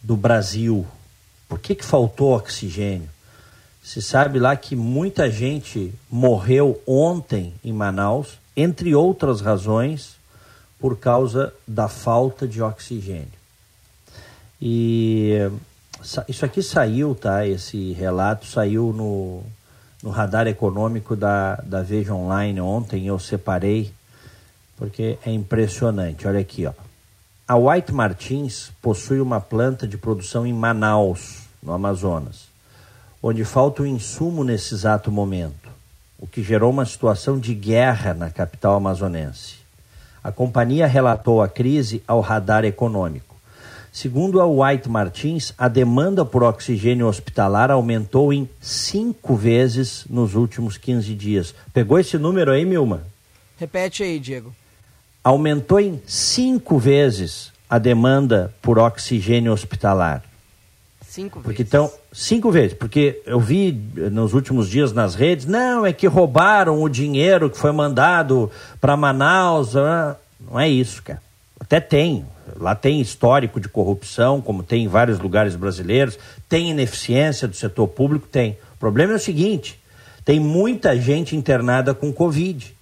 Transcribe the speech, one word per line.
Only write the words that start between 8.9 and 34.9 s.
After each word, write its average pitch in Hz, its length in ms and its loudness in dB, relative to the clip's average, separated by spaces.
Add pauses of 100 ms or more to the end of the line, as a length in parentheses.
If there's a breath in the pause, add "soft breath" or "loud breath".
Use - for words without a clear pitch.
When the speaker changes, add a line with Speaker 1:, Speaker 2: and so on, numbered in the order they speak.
Speaker 1:
outras 147 480 2
razões, 110 760 -2 (600 soft breath)
por 131 180 -2
causa 127 560 0 (160)
da 110 180 -2
falta 123 640 -2
de 110 140 -6
oxigênio. 98 680 -8 (1300 loud breath)
E 110 920 0 (520)
sa-, - 240 -10
isso 139 200 -6
aqui 190 160 -4
saiu, 139 520 0
tá? 101 320 -2
Esse 95 460 -6
relato 92 540 -2
saiu 110 480 -2
no, 98 480 -6 (600 soft breath)
no 113 60 -10
radar 107 380 -2
econômico 110 680 -4
da, 101 420 -2
da 92 260 -6
Veja 98 320 -4
Online 95 440 -4
ontem, 98 480 -4
eu 98 120 -4
separei, 101 720 -4 (840 soft breath)
porque 110 500 -6
é 113 40 -6
impressionante. 104 960 -2
Olha 98 140 0
aqui, 92 240 -6
ó. 67 80 -6 (760)
A 123 80 0
White 143 380 4
Martins 127 800 -4 (100)
possui 127 400 -2
uma 127 180 -2
planta 123 480 -2
de 104 120 -10
produção 110 480 -6
em 120 80 -4
Manaus, 107 840 0 (220)
no 78 120 -8
Amazonas, 90 720 -6 (760 soft breath)
onde 113 220 -2
falta 143 380 0
o 143 40 -2
insumo 147 560 -4
nesse 120 300 -4
exato 107 400 -2